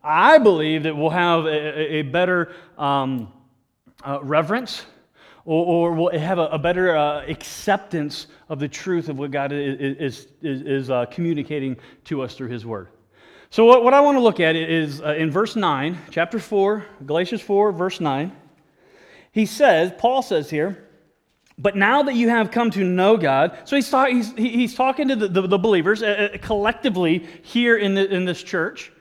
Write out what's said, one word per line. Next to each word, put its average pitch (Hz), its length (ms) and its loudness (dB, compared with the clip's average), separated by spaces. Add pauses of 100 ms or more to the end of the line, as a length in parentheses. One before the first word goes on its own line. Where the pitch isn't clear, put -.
I 185 340 6
believe 160 460 4
that 156 120 -4
we'll 151 140 0
have 170 360 2
a, 151 340 -4
a, 156 200 -2
a - 40 -2
better, 170 500 -2 (240)
um, 131 540 -2 (720)
uh, 139 180 -8
reverence, 160 640 -2 (600)
or, 165 200 0
or 170 280 2
we'll 170 260 0
have 175 180 -2
a, 165 100 0
a 156 120 -4
better, 180 360 0
uh, 147 300 -2
acceptance 160 1000 -6 (220)
of 151 100 -8
the 147 80 -4
truth 170 420 -4
of 143 80 -8
what 139 140 -8
God 139 200 -4
i-, 143 40 -6
i-, 147 40 -4
is, 139 380 -4
is, 139 300 -8 (140)
is, 139 200 -6
is, 135 280 -4
uh, 123 180 0
communicating 147 680 -4 (280)
to 151 160 -6
us - 140 -8
through 127 140 -10
His 117 160 -10
Word. 104 240 -10 (600)
So - 140 4
what, 240 220 10
what 254 80 6
I 277 80 8
want 285 160 4
to 254 40 2
look 220 200 2
at 160 160 2
is, 160 440 -2
uh, 151 160 -2
in 160 140 0
verse 208 240 -2
nine, 165 420 -2 (140)
chapter 226 260 -2
four, 202 480 0 (200)
Galatians 175 360 -2
four, 208 300 2
verse 180 300 -6
nine. 151 340 -2 (960)
He 220 140 2
says, 185 520 2
Paul 254 240 0
says 156 280 -4
here, 160 340 -4 (760)
"But 196 180 -2
now 226 280 4
that 269 120 -2
you 233 120 2
have 226 240 2
come 233 200 0
to 196 120 -2
know 185 320 4
God," 156 480 2
so - 140 -2
he's 269 120 -2
ta-, 269 180 2
he's, 240 260 -2
he, 226 160 -2
he's 240 260 -2
talking 262 320 0
to 269 80 0
the, 208 140 -2
the, 185 180 0
the 196 100 2
believers, 202 460 2
uh, 208 300 0
uh, 196 60 -14
collectively 202 840 -2 (160)
here 233 360 2
in 202 180 0
the, 196 180 0
in 185 120 -2
this 175 180 -6
church. - 580 -6